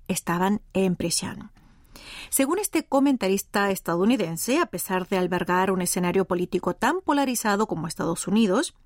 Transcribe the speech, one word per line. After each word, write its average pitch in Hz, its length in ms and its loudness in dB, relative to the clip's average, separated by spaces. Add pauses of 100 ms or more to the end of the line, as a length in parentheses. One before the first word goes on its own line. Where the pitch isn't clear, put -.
estaban 185 500 0 (140)
en 185 240 2
prisión. - 540 -6 (800)
Según 277 280 0
este 392 280 -2
comentarista 208 840 2
estadounidense, 190 920 0
a 349 60 2
pesar 185 420 -4
de 196 100 0
albergar 180 540 0
un 185 100 0
escenario 180 440 0
político 180 500 -2
tan 302 260 0
polarizado 233 680 0
como 160 200 -4
Estados 165 400 -4
Unidos, 214 480 2 (100)